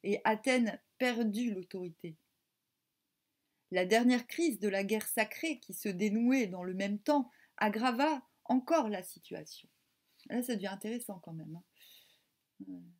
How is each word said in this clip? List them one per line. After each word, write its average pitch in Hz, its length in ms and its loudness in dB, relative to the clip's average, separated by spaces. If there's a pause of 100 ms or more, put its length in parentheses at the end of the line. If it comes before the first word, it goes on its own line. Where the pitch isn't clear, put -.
et 202 220 0
Athènes 220 560 2 (180)
perdu 233 560 0
l'autorité. 180 600 -10 (1500)
La 185 160 2
dernière 240 400 6
crise 320 320 0
de 208 100 0
la 196 140 0
guerre 214 240 0
sacrée 240 540 -2
qui - 120 -16
se - 160 -6
dénouait 214 600 2
dans 180 160 -8
le 185 100 -6
même 196 240 -2
temps 285 320 2 (260)
aggrava 247 640 2 (220)
encore 254 440 2
la 190 160 -4
situation. - 640 -14 (580)
Là, 240 160 -2
ça 247 140 -2
devient 190 100 -6
intéressant 202 540 -8
quand 165 120 -14
même, 160 220 -10
hein. 170 100 -14 (1040)
Ouais. 90 160 -14 (180)